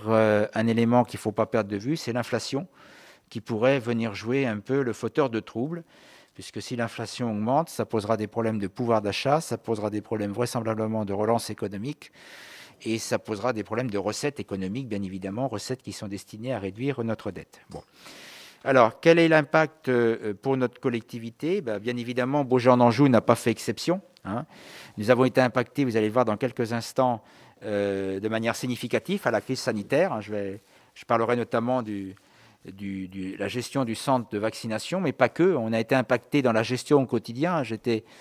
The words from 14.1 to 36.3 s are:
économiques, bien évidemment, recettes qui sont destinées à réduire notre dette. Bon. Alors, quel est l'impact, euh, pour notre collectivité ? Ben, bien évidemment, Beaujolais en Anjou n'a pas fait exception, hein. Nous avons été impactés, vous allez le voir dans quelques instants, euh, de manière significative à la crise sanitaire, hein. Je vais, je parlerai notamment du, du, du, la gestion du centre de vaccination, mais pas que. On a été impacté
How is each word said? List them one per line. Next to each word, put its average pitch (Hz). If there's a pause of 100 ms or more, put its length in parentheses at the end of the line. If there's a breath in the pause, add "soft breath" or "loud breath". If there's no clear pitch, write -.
économiques, 101
bien 101
évidemment, 98
recettes 107
qui 104
sont 107
destinées 107
à 113
réduire 117
notre 110
dette. - (100)
Bon. - (800 loud breath)
Alors, 123
quel 165
est 165
l'impact, 156
euh, 117
pour 135
notre 123
collectivité ? 120
Ben, 110
bien 120
évidemment, 123
Beaujolais 127
en 123
Anjou 120
n'a 113
pas 117
fait -
exception, 165 (220)
hein. 113 (520 loud breath)
Nous 107
avons 127
été 127
impactés, 127
vous 117
allez 107
le 107
voir 123
dans 107
quelques 120
instants, 120 (420 soft breath)
euh, 98
de 107
manière 113
significative 127
à 120
la 107
crise 131
sanitaire, 135
hein. 110
Je 101
vais, 101 (340 soft breath)
je -
parlerai 117
notamment 120
du, 98 (500 soft breath)
du, 98
du, 95
la 101
gestion 123
du 113
centre 123
de 104
vaccination, 110
mais 147
pas 123
que. 180
On 113
a 113
été 113
impacté 131